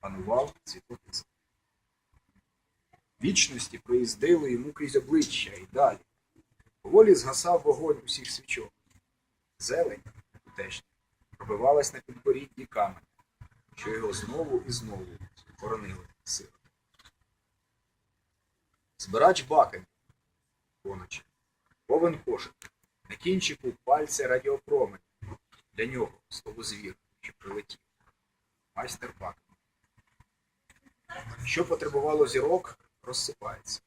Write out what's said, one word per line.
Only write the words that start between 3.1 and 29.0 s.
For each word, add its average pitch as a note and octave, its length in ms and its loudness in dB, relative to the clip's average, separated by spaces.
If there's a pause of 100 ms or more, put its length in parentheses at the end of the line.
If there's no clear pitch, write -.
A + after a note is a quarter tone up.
Вічності C3 560 0
проїздили B2+ 760 2
йому B2+ 200 -6
крізь C#3 240 -4
обличчя - 560 0
і - 200 -16
далі. - 260 4 (840)
Поволі G#3 320 10
згасав - 480 2
вогонь D3+ 420 2
усіх B2+ 260 -8
свічок. - 420 -8 (880)
Зелень - 440 -2 (420)
тутешня - 440 -14 (480)
пробивалась C3+ 580 2
на - 60 -12
підборідді - 640 -4
каменя, - 340 -2 (760)
що - 140 -10
його A2 220 -4
знову D#3 560 -4
і B2 40 -6
знову G#2 340 -8 (540)
хоронили G2+ 460 -8 (180)
сироти. - 300 -10 (2500)
Збирач F#3 440 4
бакень C3+ 440 2 (960)
поночі, F#2+ 420 -12 (600)
повен E3 320 2
кошик, - 360 -6 (540)
на - 80 -14
кінчику F3 560 -2 (120)
пальця D3 440 0
радіопромень. B2+ 720 0 (720)
Для A2+ 140 -6
нього B2 260 -6 (160)
слово A2 340 -16
звір, G2+ 320 -12 (260)
що - 180 -16
прилетів. G2+ 420 -14 (960)
Майстер B2 460 -10